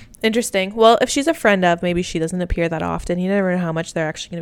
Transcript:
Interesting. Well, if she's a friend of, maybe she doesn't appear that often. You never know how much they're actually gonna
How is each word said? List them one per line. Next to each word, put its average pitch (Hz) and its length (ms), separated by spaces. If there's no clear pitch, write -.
Interesting. 214 520
Well, 226 280
if 254 80
she's 277 160
a 330 80
friend 202 300
of, 175 180
maybe 175 200
she - 160
doesn't 165 220
appear 170 280
that 160 140
often. 175 360
You 180 100
never 190 240
know 180 60
how 170 140
much 165 200
they're 160 160
actually - 220
gonna 170 120